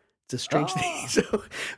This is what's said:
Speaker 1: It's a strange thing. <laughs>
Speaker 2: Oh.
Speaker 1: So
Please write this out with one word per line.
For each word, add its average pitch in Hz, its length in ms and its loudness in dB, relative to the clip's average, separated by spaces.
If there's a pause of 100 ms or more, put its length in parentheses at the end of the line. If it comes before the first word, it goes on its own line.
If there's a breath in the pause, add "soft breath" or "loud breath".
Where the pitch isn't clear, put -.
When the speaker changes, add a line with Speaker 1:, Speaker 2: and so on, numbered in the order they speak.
(260)
Speaker 1:
It's - 80 -6
a 120 60 0
strange 156 320 2
thing. - 120 0
<laughs> 339 200 -2
Speaker 2:
Oh. - 40 -6
Speaker 1:
So - 360 2 (340 loud breath)